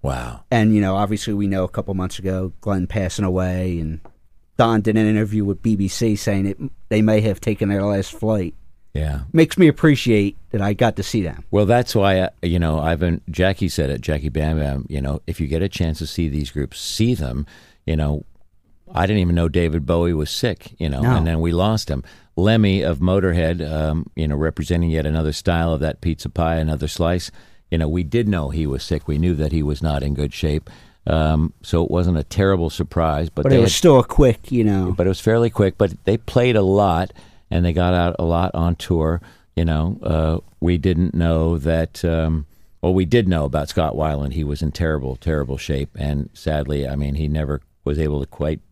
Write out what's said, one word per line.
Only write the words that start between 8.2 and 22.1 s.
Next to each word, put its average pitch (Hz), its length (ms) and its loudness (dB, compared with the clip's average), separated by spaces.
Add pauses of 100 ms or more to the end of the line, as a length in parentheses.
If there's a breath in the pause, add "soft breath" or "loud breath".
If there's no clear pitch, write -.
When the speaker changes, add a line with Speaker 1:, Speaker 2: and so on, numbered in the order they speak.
Speaker 1:
Yeah. 73 260 -2 (100)
Speaker 2:
Makes 160 280 4
me 180 80 8
appreciate 123 720 2 (120)
that 101 120 -2
I 101 120 0
got 110 220 2
to 98 80 -6
see - 180 -2
them. 76 300 -6
Speaker 1:
Well, 101 160 4
that's 120 280 2
why, 98 240 4
uh, 92 100 0 (120)
you 87 160 0
know, 80 220 2
I've 78 200 0
been, 85 300 0
Jackie 92 400 0
said 69 220 -2
it, 62 100 -6
Jackie 73 280 -2
Bam 78 280 -2
Bam, 69 320 -2
you 73 100 -4
know, 69 280 -4
if 85 120 -8
you 78 80 -2
get 78 140 -2
a 95 80 -2
chance 80 300 -4
to 80 80 -8
see 85 200 -2
these 71 220 -4
groups, - 300 -8
see 117 340 -2
them. 69 320 -4 (400 soft breath)
You 80 100 0
know, 73 300 -2 (680)
I 95 120 0
didn't 101 160 2
even 85 140 2
know 85 120 2
David 82 380 0
Bowie 85 280 2
was 76 180 -2
sick, - 480 -4
you 80 100 -2
know, 67 120 -4
Speaker 2:
No. 123 140 2
Speaker 1:
and 80 120 2
then 82 120 0
we 85 140 0
lost 104 360 0
him. 67 140 -4 (320 soft breath)